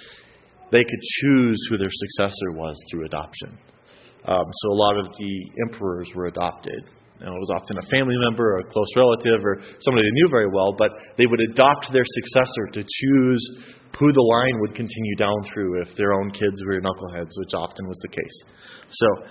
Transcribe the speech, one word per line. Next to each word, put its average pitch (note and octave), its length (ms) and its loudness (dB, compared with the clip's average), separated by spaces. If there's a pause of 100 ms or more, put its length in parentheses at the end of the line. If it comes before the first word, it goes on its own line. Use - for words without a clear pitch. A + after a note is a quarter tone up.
(680)
they A#2+ 140 6
could A#2+ 180 -8 (200)
choose C3 360 4 (120)
who A2 100 0
their F#2+ 100 -2
successor G2 640 -4
was D#2+ 240 -8 (140)
through E2 140 -6
adoption. D#2 520 -10 (680)
Um, F2+ 200 0
so F#2+ 240 -6
a G2+ 80 0
lot G#2 200 4
of F#2+ 100 -4 (100)
the G2+ 160 -8 (320)
emperors F2+ 480 -6
were F2+ 140 -6
adopted. - 580 -6 (400)
Now, F#2 80 -10
it F2+ 80 -8
was G2 160 -6
often G2 240 -10
a F#2+ 80 -14
family C3+ 320 0
member A#2 320 2
or F#2 80 -2
a F2 80 -10
close G#2 240 -2
relative A#2 480 4
or G2 160 0 (240)
somebody A#2+ 240 2
they G#2+ 80 2
knew D#3+ 160 4
very A#2 160 2
well, G2 320 0
but G#2+ 160 2 (240)
they B2 80 6
would A#2 160 4
adopt C3+ 480 4
their B2+ 160 4
successor B2 720 -2
to G#2 80 -6
choose B2+ 560 2 (560)
who D3 160 4
the B2+ 140 6 (100)
line B2 240 0
would G#2 160 -4
continue G#2+ 400 -6
down G#2 160 2 (160)
through F2+ 320 -4
if F2 160 -8
their G2+ 160 2
own G2 160 -2
kids G2+ 240 -2 (160)
were F#2+ 80 0
knuckleheads, F2+ 560 -6
which G2 240 -10
often F2 320 -10
was F2 160 -12
the - 80 -14
case. E2 240 -10 (560)
So, A#2 140 2 (240)